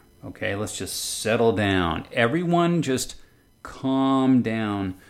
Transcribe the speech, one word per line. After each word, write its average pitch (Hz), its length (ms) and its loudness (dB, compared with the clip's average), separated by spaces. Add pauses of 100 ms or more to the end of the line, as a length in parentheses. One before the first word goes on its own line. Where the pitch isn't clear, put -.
(240)
Okay, 98 320 -6
let's 101 220 -6
just - 420 -8
settle 113 320 2
down. 92 600 0
Everyone 170 680 2
just - 340 -2 (460)
calm 131 800 2
down." 104 540 -2 (140)